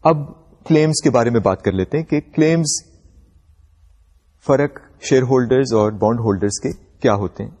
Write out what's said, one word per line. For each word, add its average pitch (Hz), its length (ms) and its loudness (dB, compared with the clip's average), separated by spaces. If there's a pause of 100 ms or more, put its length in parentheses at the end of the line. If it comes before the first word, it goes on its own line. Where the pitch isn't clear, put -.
اب 160 140 4 (520)
کلیمز 156 340 2
کے 151 80 4
بارے 120 200 2
میں 117 100 2
بات 95 220 0
کر 101 100 0
لیتے 92 240 -4
ہیں 160 80 -4
کہ 156 160 -2
کلیمز، 160 460 0 (1800)
فرق 143 320 0 (260)
شیئر 131 180 2
ہولڈرز 127 500 0
اور 107 200 2
بانڈ 107 280 0
ہولڈرز 101 420 -2
کے - 60 -6 (320)
کیا 110 140 0
ہوتے 101 300 -8
ہیں۔ - 60 -14 (100)